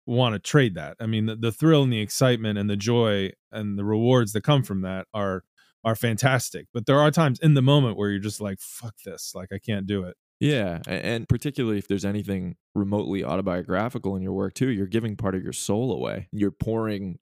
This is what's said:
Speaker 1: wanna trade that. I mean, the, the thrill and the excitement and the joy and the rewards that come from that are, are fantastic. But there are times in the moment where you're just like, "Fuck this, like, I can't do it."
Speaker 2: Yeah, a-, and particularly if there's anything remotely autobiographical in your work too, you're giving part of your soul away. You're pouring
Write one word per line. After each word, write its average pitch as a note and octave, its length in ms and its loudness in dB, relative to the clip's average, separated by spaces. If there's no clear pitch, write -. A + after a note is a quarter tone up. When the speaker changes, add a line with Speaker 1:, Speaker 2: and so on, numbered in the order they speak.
Speaker 1:
wanna A#2+ 320 2
trade B2 360 4
that. D#2 240 -10
I A#2 80 -6
mean, A2 180 2
the, A2 100 -2
the A2+ 160 0
thrill D3+ 320 4
and B2+ 100 2
the A2 60 0
excitement A2 580 2
and G2+ 120 0
the G2+ 80 0
joy G#2 540 2
and G#2 260 -6
the G2+ 80 -4
rewards A2+ 480 4
that G#2+ 100 0
come C#3+ 200 4
from F#2+ 180 -4
that F#2+ 320 -6
are, G2 300 -2
are A2+ 120 2
fantastic. A#2 800 -2
But A#2 120 -6
there C#3 140 6
are D3+ 120 6
times D3 280 2
in D#3 140 6
the C#3 80 6
moment C3 360 4
where G2+ 120 0
you're G2+ 100 0
just G#2 220 -6
like, G2 200 -6
"Fuck - 420 -14
this, - 320 -12
like, F#2 160 -12
I G2 80 -8
can't G2+ 260 -4
do G2 180 -2
it." F2+ 120 -14
Speaker 2:
Yeah, G#2 480 0
a-, - 180 -6
and A#2 240 -4
particularly A#2+ 480 0
if G2 100 -6
there's G2 180 -2
anything F#2+ 500 -4
remotely G2+ 500 -2
autobiographical F#2+ 920 -2
in F#2 80 -6
your F#2+ 100 -4
work G2 220 -4
too, C3 140 0
you're G2 180 -2
giving A2 280 -2
part F#2+ 200 -2
of F2+ 80 -4
your - 100 -8
soul A2+ 380 -2
away. B1 400 -6
You're G2+ 200 0
pouring G#2 720 -4